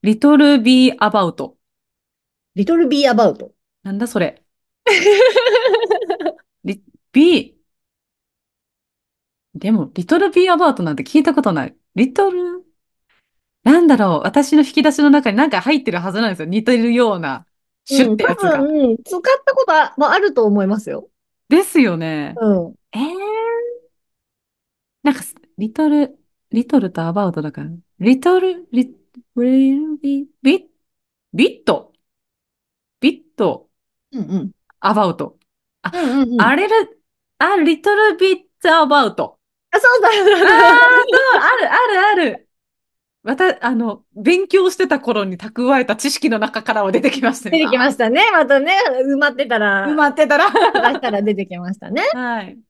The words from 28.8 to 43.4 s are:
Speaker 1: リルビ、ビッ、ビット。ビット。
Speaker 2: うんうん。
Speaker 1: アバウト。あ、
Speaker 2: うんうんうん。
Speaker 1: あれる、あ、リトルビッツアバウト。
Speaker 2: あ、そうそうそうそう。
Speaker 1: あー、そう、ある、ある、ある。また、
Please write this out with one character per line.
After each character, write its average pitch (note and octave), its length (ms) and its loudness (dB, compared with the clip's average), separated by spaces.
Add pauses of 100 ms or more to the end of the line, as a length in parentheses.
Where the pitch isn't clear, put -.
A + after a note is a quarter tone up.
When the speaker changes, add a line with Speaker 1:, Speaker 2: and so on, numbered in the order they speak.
Speaker 1:
リ C4 380 2
ル D4+ 220 -6
ビ、 C#4 300 -6 (160)
ビ D#4 160 2
ッ、 - 60 -16 (680)
ビ A#3 280 -2
ッ - 20 -20
ト。 - 300 -4 (1080)
ビ - 260 -2
ッ - 120 -20
ト。 F3+ 320 -4 (420)
Speaker 2:
う C4 80 -12
ん - 20 -8
う - 20 -6 (160)
ん。 G3+ 120 -10 (280)
Speaker 1:
ア G3 140 -2
バ G#3 140 0
ウ E3+ 100 -6
ト。 - 220 -12 (420)
あ、 F3 120 -8
Speaker 2:
う F4 40 -10
ん D#4+ 120 -4
う A#3+ 40 -4 (120)
ん A#3 80 -8
う - 40 -4
ん。 A3 40 2
Speaker 1:
あ A#3+ 140 2
れ F#4+ 120 -2
る、 A4 340 -2 (360)
あ、 F4+ 180 0
リ D#4 260 0
ト G4+ 140 0
ル G#4 220 2
ビ F#4 180 2
ッ F4+ 40 -18 (200)
ツ F4+ 100 0
ア D#4+ 160 4
バ C#4 200 2
ウ G3+ 100 -6
ト。 - 220 -8 (360)
Speaker 2:
あ、 G#4 80 0
そ B4 80 2
う A#4+ 140 4
そ F#4 80 4
う A4+ 40 2
そ G4+ 220 4
う - 40 0
そ F4+ 60 4
う。 - 20 6
Speaker 1:
あ - 20 6
ー、 - 0 -
そ A#4+ 880 4
う、 - 20 2
あ D#4+ 100 0 (120)
る、 - 100 -2
あ G#4 440 0
る、 E4 160 0
あ - 60 -
る。 - 100 -20 (760)
ま A#3+ 120 -6
た、 F#4 300 -2